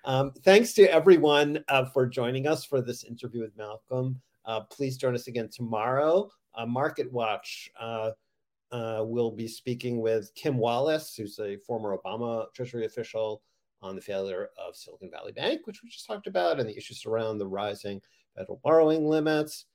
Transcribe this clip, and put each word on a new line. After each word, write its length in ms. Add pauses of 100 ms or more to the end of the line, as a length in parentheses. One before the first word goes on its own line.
Um, 280 (120)
thanks 300
to 180
everyone, 760
uh, 160
for 200
joining 420
us 180
for 160
this 240
interview 380
with 120
Malcolm. 640 (240)
Uh, 180
please 360
join 180
us 120
again 200
tomorrow. 840 (260)
Uh, 100
Market 480
Watch, 560 (100)
uh, 320 (640)
uh, 320
will 260
be 160
speaking 540
with 340
Kim 220
Wallace, 580
who's 240
a 180
former 400
Obama 560
Treasury 320
official, 560 (400)
on 140
the 60
failure 560
of 180
Silicon 340
Valley 220
Bank, 340
which 160
we 80
just 160
talked 220
about, 320
and 80
the 80
issues 300
around 320
the 100
rising 540 (340)
federal 260
borrowing 460
limits. 680